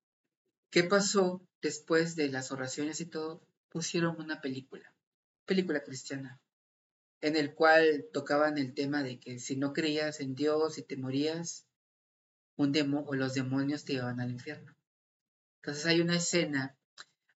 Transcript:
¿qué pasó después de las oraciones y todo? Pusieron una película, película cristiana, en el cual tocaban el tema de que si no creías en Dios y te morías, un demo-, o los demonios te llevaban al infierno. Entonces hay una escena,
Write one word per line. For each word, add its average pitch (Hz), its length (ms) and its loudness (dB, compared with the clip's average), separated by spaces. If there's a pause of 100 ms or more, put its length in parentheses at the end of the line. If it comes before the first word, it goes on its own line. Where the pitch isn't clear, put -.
(720)
¿qué 175 120 6
pasó 190 600 2 (180)
después 165 540 0
de 151 140 2
las 131 220 -6
oraciones 147 500 -6
y 165 40 -8
todo? 160 380 -8 (260)
Pusieron 170 500 -2
una 151 220 -8
película, 131 500 -10 (540)
película 180 380 0
cristiana, 135 560 -12 (800)
en 156 160 0
el 143 180 0
cual 160 580 6
tocaban 151 440 2
el 131 160 -2
tema 143 300 -2
de 123 160 -8
que 123 200 -12
si 131 180 -6
no 143 160 -2
creías 151 480 -2
en 131 140 -6
Dios 151 440 0
y 135 40 -10
te 139 140 -10
morías, 147 680 -4 (920)
un 143 160 4
demo-, 147 340 2
o 139 80 -2
los 131 200 0
demonios 139 500 0
te 147 80 -4
llevaban 123 280 -2
al 123 100 -4
infierno. 127 440 -12 (840)
Entonces 147 260 -6
hay 165 140 6
una 170 160 4
escena, 151 600 0 (580)